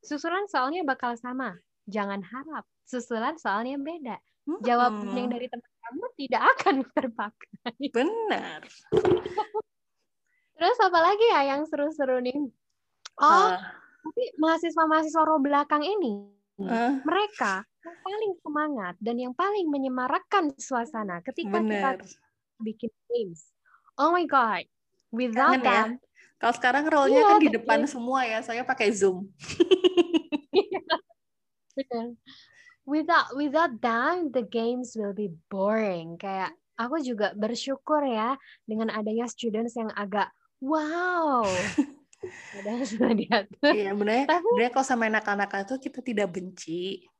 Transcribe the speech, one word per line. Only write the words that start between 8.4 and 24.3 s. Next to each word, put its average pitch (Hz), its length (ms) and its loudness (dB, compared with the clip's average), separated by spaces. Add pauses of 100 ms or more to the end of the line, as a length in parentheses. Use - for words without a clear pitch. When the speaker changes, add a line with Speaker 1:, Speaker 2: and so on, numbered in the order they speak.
Speaker 1:
Terus 403 260 2
apa 359 220 4
lagi 403 260 6
ya 330 120 6 (120)
yang 285 160 -2
seru-seru 285 560 -2
nih? 254 140 -2 (840)
Oh, 359 320 8
Speaker 2:
Eh. 359 60 -2 (420)
Speaker 1:
tapi 320 220 -6 (160)
mahasiswa-mahasiswa 320 840 2
row 311 160 4
belakang 285 440 2
ini, 294 420 -2 (320)
Speaker 2:
Eh. 233 360 0 (100)
Speaker 1:
mereka 302 640 -2 (180)
yang 339 160 -16
paling 415 400 -6
semangat 294 560 -4
dan 233 220 -4
yang 247 160 -6
paling 392 340 0
menyemarakkan 277 880 -2
suasana 220 640 -6
ketika 214 400 -4
kita 208 320 0
Speaker 2:
Benar. 185 160 -10 (540)
Speaker 1:
bikin 220 280 -8 (200)
games. 185 400 -6 (440)
Oh 285 160 2
my 349 140 2
God. 226 400 2 (460)